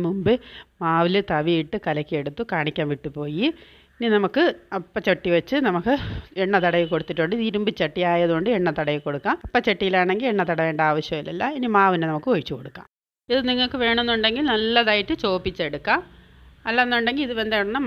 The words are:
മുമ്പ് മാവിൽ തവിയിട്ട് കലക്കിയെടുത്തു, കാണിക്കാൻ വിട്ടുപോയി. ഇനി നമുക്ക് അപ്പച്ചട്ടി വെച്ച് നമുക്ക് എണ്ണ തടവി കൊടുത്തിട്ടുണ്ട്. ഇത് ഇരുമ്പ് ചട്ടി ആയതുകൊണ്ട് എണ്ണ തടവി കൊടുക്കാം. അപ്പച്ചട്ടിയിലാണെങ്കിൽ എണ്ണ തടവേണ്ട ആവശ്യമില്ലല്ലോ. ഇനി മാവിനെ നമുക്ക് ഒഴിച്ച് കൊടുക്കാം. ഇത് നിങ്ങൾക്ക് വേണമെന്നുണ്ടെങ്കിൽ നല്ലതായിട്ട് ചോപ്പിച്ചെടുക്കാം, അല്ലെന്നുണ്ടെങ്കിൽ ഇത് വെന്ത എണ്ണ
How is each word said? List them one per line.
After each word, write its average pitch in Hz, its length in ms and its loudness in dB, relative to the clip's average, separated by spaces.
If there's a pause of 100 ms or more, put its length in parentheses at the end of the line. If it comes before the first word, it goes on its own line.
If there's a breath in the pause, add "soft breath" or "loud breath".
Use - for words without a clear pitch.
മുമ്പ് 190 260 2 (500 loud breath)
മാവിൽ 170 340 4 (140)
തവിയിട്ട് 160 560 0
കലക്കിയെടുത്തു, 147 560 -2 (100)
കാണിക്കാൻ 156 400 -2
വിട്ടുപോയി. 147 540 -4 (520 loud breath)
ഇനി 233 180 -2
നമുക്ക് 202 280 2 (340)
അപ്പച്ചട്ടി 190 580 -2
വെച്ച് 170 200 0 (120)
നമുക്ക് 180 260 0 (500 loud breath)
എണ്ണ 196 120 2 (100)
തടവി 170 280 4
കൊടുത്തിട്ടുണ്ട്. 160 440 -2
ഇത് 233 120 -2
ഇരുമ്പ് 208 300 -2
ചട്ടി 165 220 -2 (100)
ആയതുകൊണ്ട് 175 460 2
എണ്ണ 175 120 0 (100)
തടവി 147 280 -2
കൊടുക്കാം. 156 300 -2 (100)
അപ്പച്ചട്ടിയിലാണെങ്കിൽ 196 840 0
എണ്ണ 196 160 0
തടവേണ്ട 160 320 0 (100)
ആവശ്യമില്ലല്ലോ. 160 680 -4
ഇനി 247 200 -2
മാവിനെ 185 340 2
നമുക്ക് 151 240 -2
ഒഴിച്ച് 151 220 -4
കൊടുക്കാം. - 300 -18 (440)
ഇത് 262 180 2
നിങ്ങൾക്ക് 247 380 0
വേണമെന്നുണ്ടെങ്കിൽ 233 680 0
നല്ലതായിട്ട് 220 640 2 (100)
ചോപ്പിച്ചെടുക്കാം, 185 760 -2 (680 soft breath)
അല്ലെന്നുണ്ടെങ്കിൽ 247 560 0
ഇത് 233 140 -6
വെന്ത 214 120 -2 (120)
എണ്ണ 214 220 -4